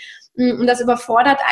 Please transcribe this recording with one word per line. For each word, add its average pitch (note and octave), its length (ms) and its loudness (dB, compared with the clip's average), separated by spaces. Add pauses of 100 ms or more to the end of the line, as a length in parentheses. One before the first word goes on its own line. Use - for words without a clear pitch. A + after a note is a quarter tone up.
(360)
Mm, B3 240 0
und A#3+ 80 2
das B3 120 0
überfordert A#3+ 600 0 (120)